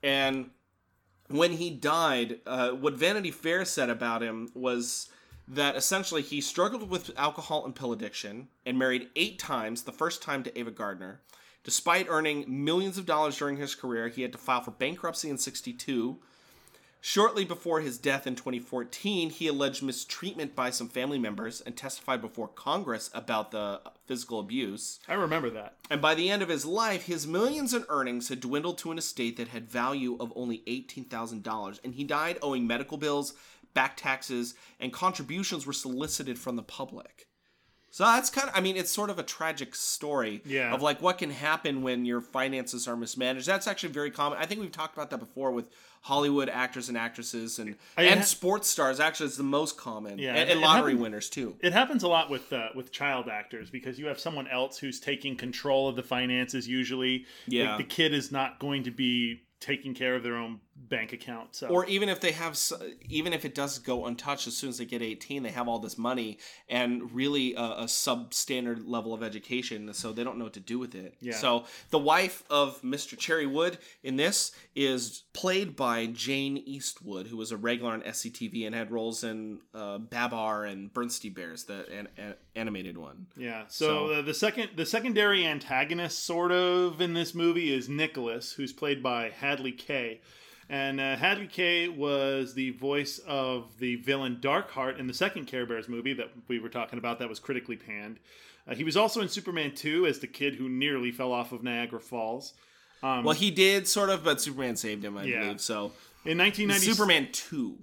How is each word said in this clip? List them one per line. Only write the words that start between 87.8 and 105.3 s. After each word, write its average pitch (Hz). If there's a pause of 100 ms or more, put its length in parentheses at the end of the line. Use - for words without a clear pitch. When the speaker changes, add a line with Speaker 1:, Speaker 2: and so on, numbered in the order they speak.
Speaker 2:
Nicholas, 139
who's 135
played 143
by 120
Hadley 135
Kaye. 123 (500)
And, 139
uh, 135
Hadley 190
Kaye 175
was 139
the 131
voice 143
of 127
the 123
villain 131
Darkheart 135
in 127
the 123
second 180
Care 127
Bears 113
movie 120
that 127 (160)
we 120
were 113
talking 120
about 117
that 123
was 107
critically 120
panned. 107 (480)
Uh, -
he 139
was 160
also 220
in 190
Superman 160
two 160
as 143
the 123
kid 143
who 131
nearly 127
fell 127
off 120
of 120
Niagara 120
Falls. 120 (480)
Um, 131
Speaker 1:
Well, 151
he 190
did, 190
sort 202
of, 180
but 147
Superman 131
saved 107
him, 101
I 98
Speaker 2:
Yeah. 120